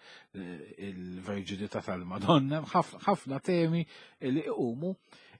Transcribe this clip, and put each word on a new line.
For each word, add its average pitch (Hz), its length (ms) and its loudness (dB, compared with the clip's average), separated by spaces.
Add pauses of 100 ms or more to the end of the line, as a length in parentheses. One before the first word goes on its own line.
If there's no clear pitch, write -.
(760)
il-Verġinità 95 1080 -6
tal-Madonna, 135 800 2
ħaf-, - 400 2
ħafna 139 400 0
temi 170 400 4 (380)
li 135 180 2
iqumu, 147 560 -2 (440)